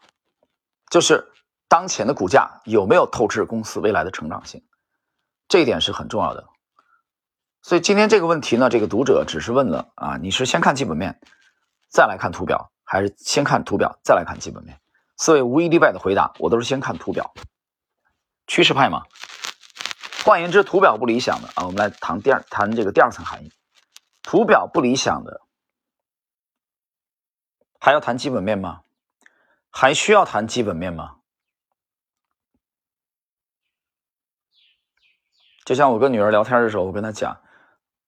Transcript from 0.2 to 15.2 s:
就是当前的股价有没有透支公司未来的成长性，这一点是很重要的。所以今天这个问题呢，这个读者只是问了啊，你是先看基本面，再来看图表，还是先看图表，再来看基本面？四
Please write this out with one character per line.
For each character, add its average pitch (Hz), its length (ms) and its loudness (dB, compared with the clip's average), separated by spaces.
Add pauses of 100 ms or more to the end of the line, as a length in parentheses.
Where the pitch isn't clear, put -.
就 170 100 4
是 160 300 2 (380)
当 175 180 4
前 107 200 -6
的 143 80 0
股 95 140 -4
价 120 360 2
有 107 220 2
没 147 100 4
有 151 100 4
透 110 220 0
支 101 160 -4
公 110 180 -6
司 - 180 -12
未 104 120 0
来 85 100 0
的 87 80 -6
成 - 180 -12
长 101 160 -12
性， - 220 -20 (800)
这 196 140 6
一 160 40 4
点 98 160 0
是 101 120 -2
很 87 160 -12
重 107 140 -4
要 67 120 -4
的。 - 140 -18 (1120)
所 - 180 0
以 - 20 0
今 196 160 2
天 214 120 4
这 208 100 6
个 165 80 0
问 165 140 0
题 - 160 -2
呢， 127 120 4
这 117 120 2
个 104 80 0
读 104 160 0
者 104 200 4
只 80 160 -8
是 110 120 -6
问 131 160 2
了 78 260 -6
啊， 71 220 -8
你 92 140 -8
是 131 140 -2
先 170 160 0
看 165 140 2
基 139 100 -4
本 80 120 -4
面， 87 240 -6 (680)
再 160 180 4
来 101 120 -6
看 90 140 -4
图 92 120 -8
表， - 280 -4 (100)
还 - 180 -2
是 101 160 -4
先 - 280 -2
看 127 180 0
图 - 140 -4
表， - 260 -4
再 127 140 4
来 87 80 -2
看 - 160 -12
基 - 100 -12
本 - 140 -16
面？ - 160 -20 (360)
四 - 180 2